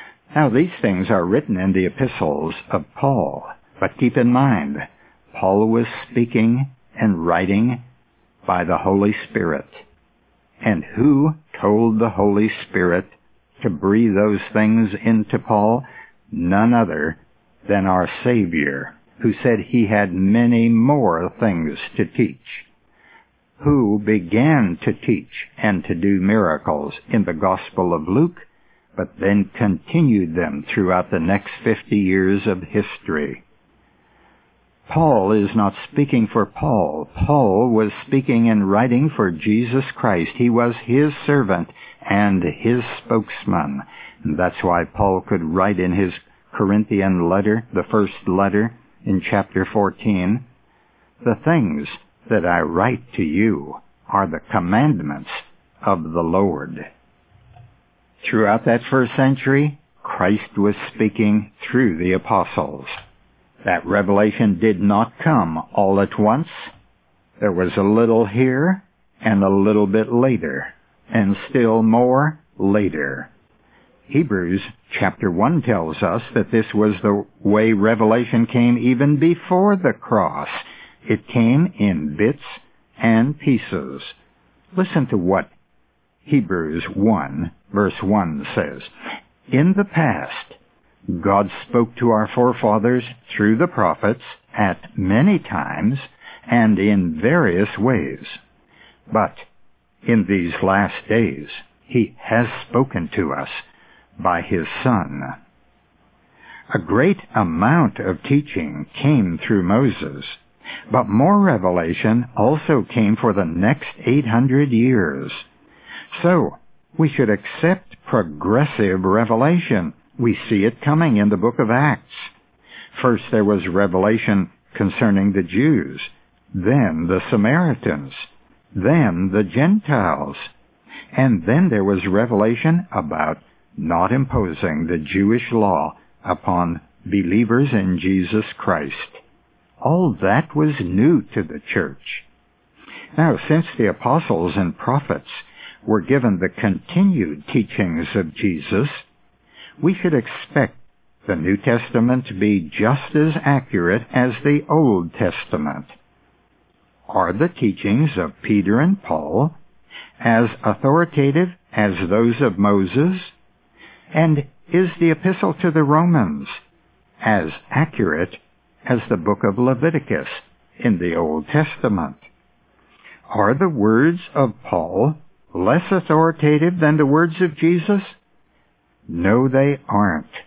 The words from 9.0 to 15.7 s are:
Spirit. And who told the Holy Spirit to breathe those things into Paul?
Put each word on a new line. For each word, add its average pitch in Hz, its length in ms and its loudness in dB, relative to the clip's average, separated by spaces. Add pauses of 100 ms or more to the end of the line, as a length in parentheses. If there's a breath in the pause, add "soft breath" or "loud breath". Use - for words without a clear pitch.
Spirit. 82 400 -4 (920)
And 90 240 0
who 143 500 2 (260)
told 110 380 2
the 113 120 2
Holy 101 400 2 (180)
Spirit 90 380 0 (560)
to 101 80 -2
breathe 101 440 2
those 101 260 2 (120)
things 107 380 2 (140)
into 110 340 0
Paul? 110 460 0 (460 loud breath)